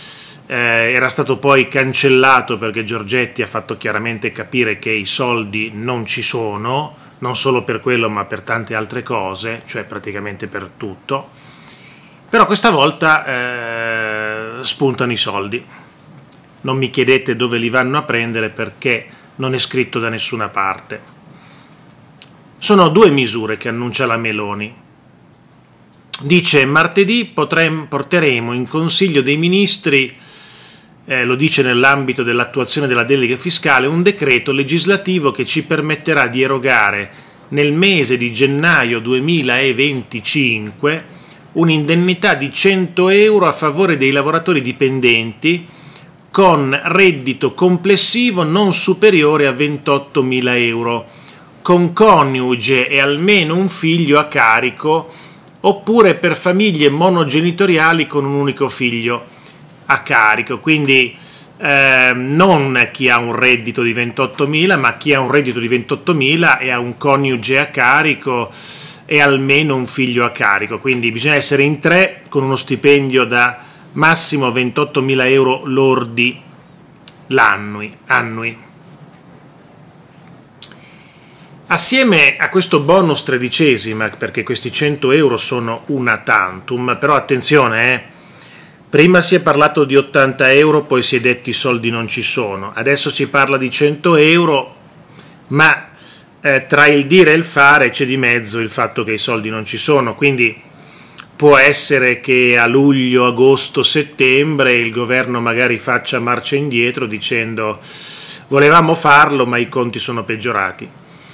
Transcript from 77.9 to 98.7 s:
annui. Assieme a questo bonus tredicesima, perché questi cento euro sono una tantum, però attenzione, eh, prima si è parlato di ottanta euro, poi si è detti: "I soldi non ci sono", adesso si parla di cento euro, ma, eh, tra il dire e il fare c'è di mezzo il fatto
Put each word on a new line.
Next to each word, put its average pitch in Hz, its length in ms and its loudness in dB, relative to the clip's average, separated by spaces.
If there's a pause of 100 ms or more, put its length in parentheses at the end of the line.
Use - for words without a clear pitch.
annui. 117 520 -4 (3250)
Assieme 175 640 4
a 156 120 -2
questo 175 320 0
bonus 160 420 2
tredicesima, 123 880 0
perché 110 340 -8
questi 120 280 -6
cento 147 400 -2
euro 139 260 4
sono 117 500 -6
una 123 300 -2
tantum, 110 840 -2
però 143 160 2
attenzione, 127 800 2
eh, 123 80 -4 (880)
prima 170 320 4
si 185 140 2
è 175 60 2
parlato 151 440 2
di 131 100 0
ottanta 135 560 2
euro, 147 320 4
poi 127 180 0
si 123 140 -2
è 123 40 2
detti: 123 300 -2
"I 117 40 -4
soldi 117 360 -2
non 117 180 -6
ci 113 140 -6
sono", 101 540 -4
adesso 139 340 0
si 135 180 -4
parla 139 300 0
di 131 140 -4
cento 147 440 0
euro, 156 600 2 (720)
ma, 147 420 2 (520)
eh, 135 260 0
tra 147 200 4
il 143 180 4
dire 156 280 6
e - 20 6
il 165 80 2
fare 143 460 4
c'è 135 160 -4
di 131 120 -4
mezzo 117 420 -2
il 113 100 -4
fatto 117 340 -4